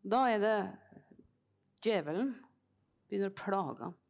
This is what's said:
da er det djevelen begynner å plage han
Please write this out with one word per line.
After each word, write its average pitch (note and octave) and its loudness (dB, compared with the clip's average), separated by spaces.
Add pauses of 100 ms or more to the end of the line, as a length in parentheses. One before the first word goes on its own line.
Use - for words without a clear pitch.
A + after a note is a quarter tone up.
da A3+ 2
er G#3+ 2
det G#3+ 4 (1300)
djevelen G3+ 0 (720)
begynner G3 -2
å G3 -10
plage F3+ -2
han F3+ -8 (160)